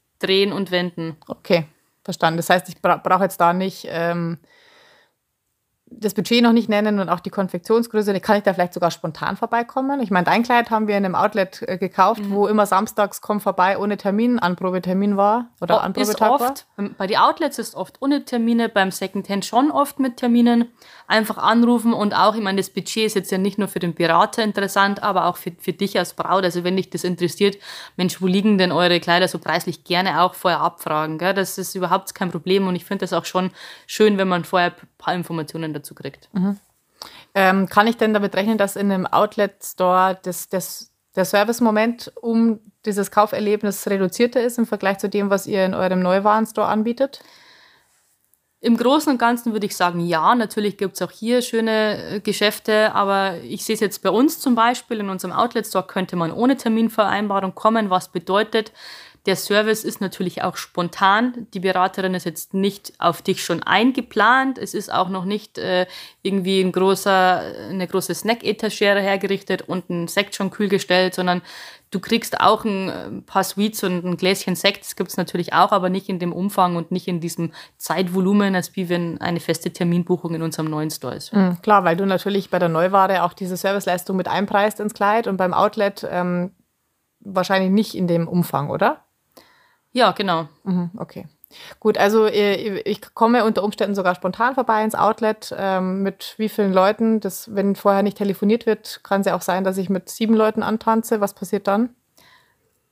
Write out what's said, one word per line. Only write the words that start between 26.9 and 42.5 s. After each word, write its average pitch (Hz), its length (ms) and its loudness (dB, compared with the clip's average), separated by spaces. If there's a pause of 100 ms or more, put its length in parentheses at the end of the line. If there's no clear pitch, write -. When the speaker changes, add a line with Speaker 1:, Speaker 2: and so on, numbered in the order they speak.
Speaker 1:
das - 140 -6
interessiert, 180 540 0 (380)
„Mensch, 180 260 -2
wo 190 40 0
liegen 202 320 4
denn 180 140 2
eure 175 280 4
Kleider 175 280 2
so 175 100 -6
preislich?“, 170 460 -4
gerne 175 380 0
auch 180 120 2
vorher 165 260 0
abfragen, 156 580 -2
gell? 185 160 0
Das 190 240 -2
ist 180 180 -8
überhaupt 180 400 -2
kein 185 160 -4
Problem 185 340 0
und 180 80 0
ich - 120 -8
finde 196 180 -4
das 180 80 -6
auch 170 140 -2
schon 185 240 -2 (360)
schön, 214 320 4
wenn 190 100 0
man 175 160 0
vorher 175 260 2
ein - 180 -18 (100)
paar 165 160 -4
Informationen 160 600 -6
dazu 147 200 -12
kriegt. - 380 -16
Speaker 2:
Mhm. 202 240 0 (800)
Ähm, 190 340 4
kann 208 180 4
ich 233 120 0
denn 220 160 2
damit 202 200 0
rechnen, 214 220 0
dass 196 180 -2
in 202 160 0
einem 190 160 0
Outlet-Store 185 1160 0
das, 180 260 -10
das, - 420 -8 (260)
der 185 100 2
Service-Moment 226 840 2 (100)
um 226 380 2 (260)